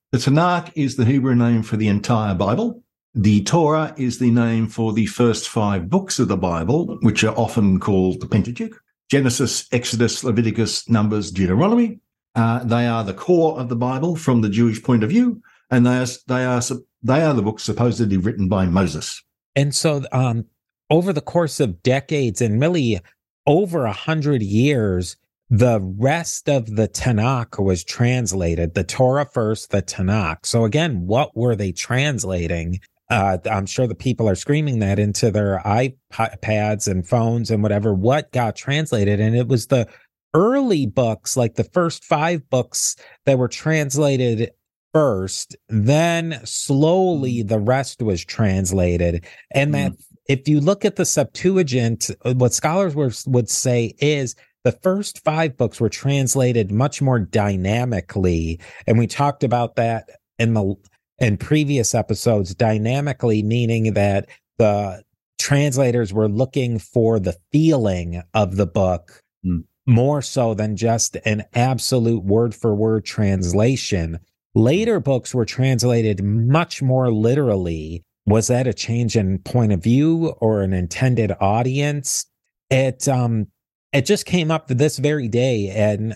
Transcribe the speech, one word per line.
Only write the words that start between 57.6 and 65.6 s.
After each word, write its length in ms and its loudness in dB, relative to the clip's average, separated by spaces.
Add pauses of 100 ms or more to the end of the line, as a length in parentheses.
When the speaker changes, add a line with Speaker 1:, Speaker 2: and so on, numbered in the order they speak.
Speaker 2:
And 100 4
we 80 2
talked 380 -2
about 320 -2
that 320 -2 (320)
in 140 2
the, 200 0 (440)
in 200 0
previous 560 0
episodes, 600 0
dynamically 880 0
meaning 520 0
that 340 0 (300)
the 440 0 (360)
translators 720 0